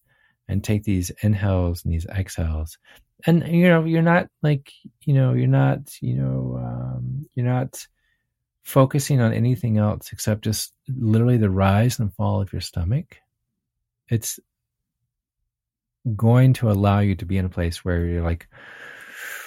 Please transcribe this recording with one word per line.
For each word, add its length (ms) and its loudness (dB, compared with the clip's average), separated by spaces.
and 160 -4
take 220 -2
these 260 -2
inhales 640 0
and 80 -2
these 140 -4
exhales, 720 -6
and, 200 2
you 220 4
know, 160 4
you're 160 2
not, 260 2
like, 300 -2
you 100 0
know, 200 4
you're 140 0
not, 340 2
you 140 -4
know, 440 -4
um, 760 -8
you're 100 -2
not 420 -4
focusing 580 2
on 100 4
anything 460 0
else 340 0
except 320 -2
just 300 -4
literally 500 2
the 140 2
rise 480 2
and 160 -2
fall 260 -2
of 100 -6
your 100 -8
stomach. 560 -6
It's 300 -4
going 380 6
to 180 0
allow 280 4
you 140 2
to 140 -6
be 100 -2
in 80 0
a 40 -4
place 360 -4
where 220 0
you're 160 -2
like, 240 -4